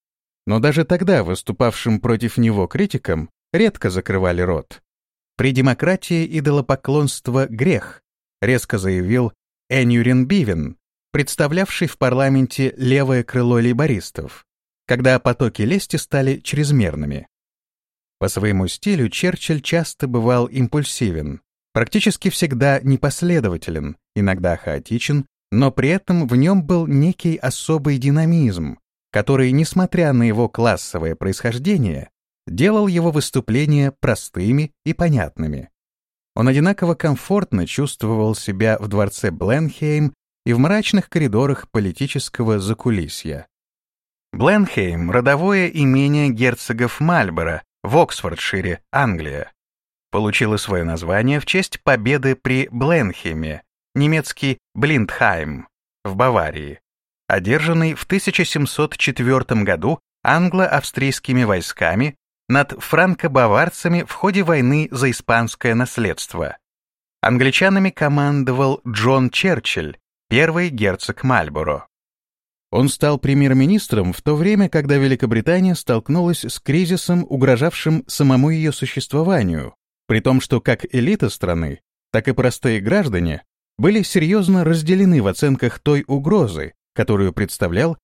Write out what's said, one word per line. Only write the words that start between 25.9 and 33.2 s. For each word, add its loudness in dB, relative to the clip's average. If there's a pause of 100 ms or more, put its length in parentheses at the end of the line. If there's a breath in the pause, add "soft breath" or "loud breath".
в 0
нём 4
был 0
некий 0
особый -2
динамизм, 0 (320)
который, 2
несмотря 0
на 4
его 2
классовое -2
происхождение, -2 (380)
делал 2
его 0
выступления 0